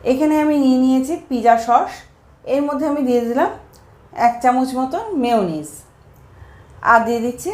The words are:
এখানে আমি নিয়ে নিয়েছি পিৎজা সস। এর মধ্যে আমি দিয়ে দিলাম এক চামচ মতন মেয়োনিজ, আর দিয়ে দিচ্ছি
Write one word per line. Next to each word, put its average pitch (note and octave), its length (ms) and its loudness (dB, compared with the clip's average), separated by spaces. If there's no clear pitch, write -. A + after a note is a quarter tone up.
এখানে D4+ 220 2
আমি D4+ 200 2
নিয়ে C4 220 4
নিয়েছি C4 280 0
পিৎজা A#3 280 2
সস। B3+ 240 2
এর C#4 140 0
মধ্যে C#4+ 240 -4
আমি D4 180 -4
দিয়ে A#3+ 200 2
দিলাম C#4 200 0
এক F#3 280 0
চামচ B3+ 280 0
মতন C4+ 240 -6
মেয়োনিজ, F#3 460 -2
আর A#3 160 6
দিয়ে A#3 180 -2
দিচ্ছি B3 280 -6